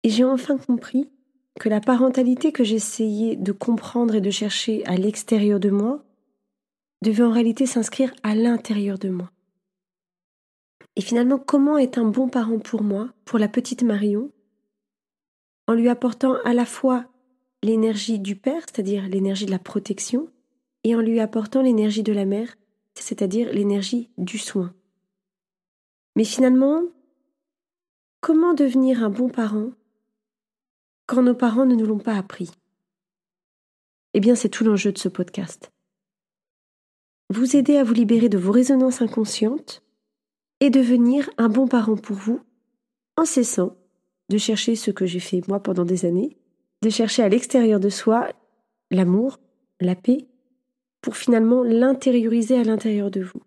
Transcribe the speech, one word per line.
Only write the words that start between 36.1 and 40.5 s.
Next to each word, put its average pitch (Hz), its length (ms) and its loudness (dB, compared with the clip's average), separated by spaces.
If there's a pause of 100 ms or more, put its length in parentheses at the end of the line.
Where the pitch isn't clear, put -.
Vous 247 260 0
aider 285 200 4
à 277 80 4
vous 226 100 0
libérer 226 340 4
de 202 80 2
vos 185 160 0
résonances 254 480 4
inconscientes 226 840 -4 (760)